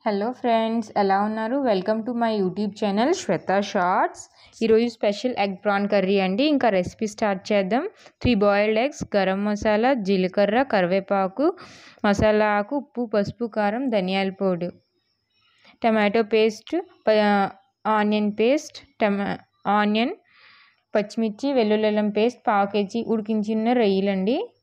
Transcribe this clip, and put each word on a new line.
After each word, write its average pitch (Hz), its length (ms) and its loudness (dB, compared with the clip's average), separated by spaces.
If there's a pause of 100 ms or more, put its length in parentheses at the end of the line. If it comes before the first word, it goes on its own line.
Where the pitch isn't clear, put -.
Hello 208 260 -2
friends, 226 640 -2
ఎలా 196 260 2
ఉన్నారు? 220 400 -4
Welcome 220 380 0
to 220 140 -6
my 233 180 -2
YouTube 202 420 -2
channel 214 400 0
Shweta 190 480 -2
Shorts. 202 600 -2 (360)
ఈరోజు 226 300 2
special 233 500 -2
egg 196 200 -2
prawn 202 320 0
curry 202 300 2
అండి. 190 280 0
ఇంకా 277 220 2
recipe 190 380 -2
start 202 360 -4
చేద్దాం. 202 400 0 (340)
Three 247 180 0
boiled 208 440 2
eggs, 285 300 -4
garam 190 340 0
masala, 208 480 0 (100)
జీలకర్ర, 202 600 0
కరివేపాకు, 190 840 0 (560)
masala 214 500 2
ఆకు, 208 260 -2
ఉప్పు, 247 300 -6
పసుపు, 208 400 -2
కారం, 214 420 -2
ధనియాల 190 420 0
పొడి, 180 380 -2 (1120)
Tomato 220 420 2
paste, 220 500 0 (260)
ప-, 208 500 2 (360)
onion 214 480 0
paste, 247 460 0 (180)
టమా-, 202 420 -2 (320)
onion, 208 420 2 (800)
పచ్చిమిర్చి, 214 600 -2
వెల్లుల్లి 214 360 2
అల్లం 208 220 0
paste, 214 320 0
పావు 202 260 2
కేజీ 208 380 -2
ఉడికించిన 220 680 -2
రొయ్యలండి. 196 640 2 (260)